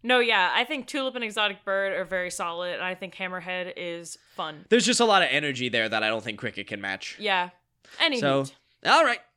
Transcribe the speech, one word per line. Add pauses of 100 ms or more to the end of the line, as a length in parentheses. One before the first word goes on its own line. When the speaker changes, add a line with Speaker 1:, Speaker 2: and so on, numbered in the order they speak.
Speaker 1:
no,
yeah,
I
think
Tulip
and
Exotic
Bird
are
very
solid,
and
I
think
Hammerhead
is (180)
fun.
Speaker 2:
There's
just
a
lot
of
energy
there
that
I
don't
think
Cricket
can
match.
Speaker 1:
Yeah. (500)
Any
Speaker 2:
So,
Speaker 1:
hoot. (320)
Speaker 2:
all
right. (180)